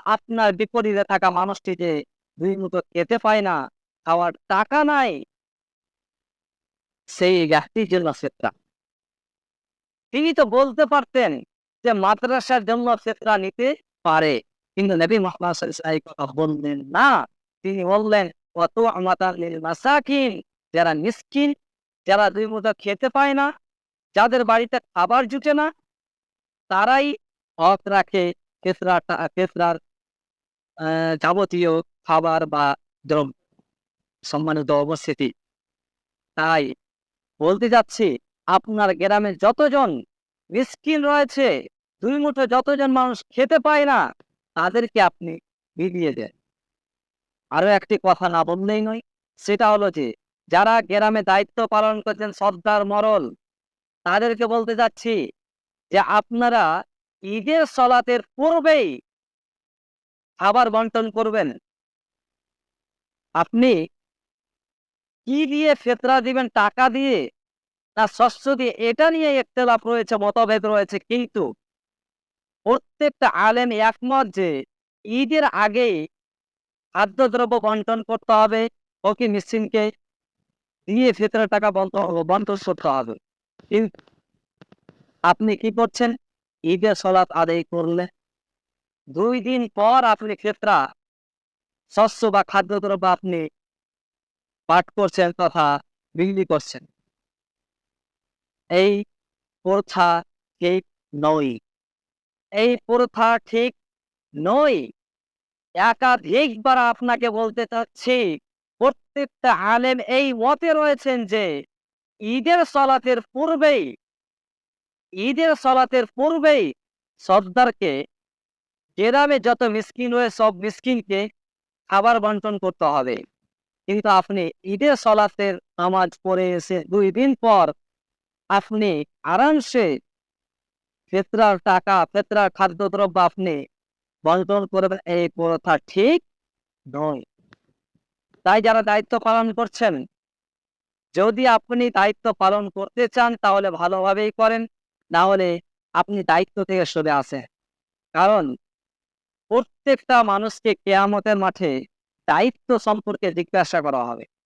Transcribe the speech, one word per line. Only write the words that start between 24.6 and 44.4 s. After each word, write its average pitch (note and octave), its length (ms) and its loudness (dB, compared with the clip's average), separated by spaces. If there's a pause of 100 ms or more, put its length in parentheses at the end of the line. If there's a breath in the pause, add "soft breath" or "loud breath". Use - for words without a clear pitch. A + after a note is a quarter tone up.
খাবার A3+ 480 0
জুটে C#4 280 -2
না, D4+ 200 0 (920)
তারাই B3+ 480 2 (420)
হক F#3+ 300 2
রাখে F#3 460 0 (280)
ফেতরাটা, F3+ 720 -2
ফেতরার, F3 420 -2 (1000)
আহ, D#3+ 400 -2
যাবতীয় F3 540 0 (120)
খাবার D#3+ 640 -2
বা C#3+ 300 0 (300)
দ্রব্য। D3 260 -2 (920)
সম্মানিত D3+ 460 -4
উপস্থিতি, D3 640 -2 (1000)
তাই D#3 400 0 (640)
বলতে G3 300 0
যাচ্ছি, G#3 480 2 (280)
আপনার F#3+ 480 0
গ্রামে G3 400 0
যতজন A#3 680 0 (480)
মিসকিন C#4+ 540 -2
রয়েছে, C#4 640 0 (340)
দুই C4+ 180 -2
মুঠো C#4 280 -2
যতজন C4+ 440 0
মানুষ B3+ 400 0
খেতে C#4 280 2
পায় D4 260 2
না, A3+ 300 0 (400)